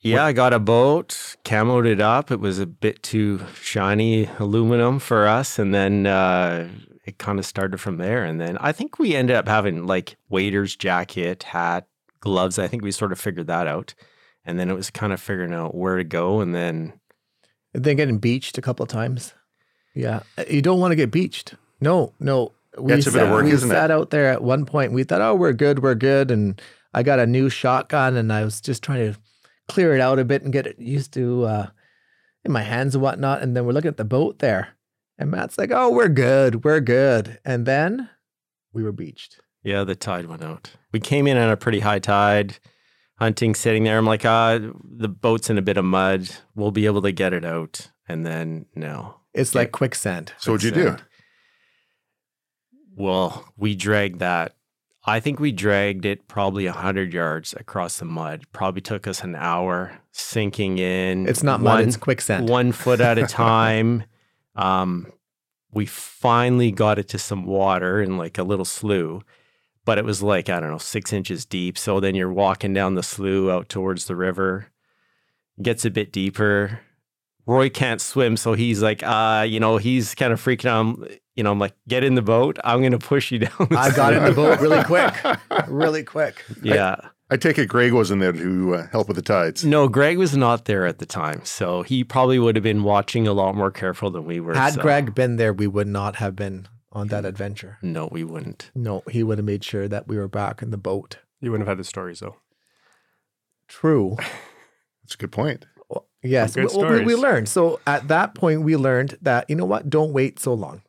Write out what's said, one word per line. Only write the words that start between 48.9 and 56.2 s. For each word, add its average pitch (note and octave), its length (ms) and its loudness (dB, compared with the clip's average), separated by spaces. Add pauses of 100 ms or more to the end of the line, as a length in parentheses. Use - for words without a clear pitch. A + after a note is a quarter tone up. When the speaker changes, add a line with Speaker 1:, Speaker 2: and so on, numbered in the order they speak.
Speaker 3:
It's - 220 -2
Speaker 1:
Yeah. B2 80 2
Speaker 3:
like A#2+ 100 -2
quicksand. F#2 680 -4
Speaker 2:
So - 140 -2
what'd G#2 120 0
you A#2 60 2
do? E3+ 180 2
Speaker 1:
Quicksand. C2+ 140 -4 (1900)
Well, F#2+ 500 -2 (120)
we G#2 180 -2
dragged G2 460 0
that. F2 340 -2 (500)
I A2 160 0
think C#3+ 180 -4
we D3 140 -2
dragged G2+ 520 0
it G2+ 240 -4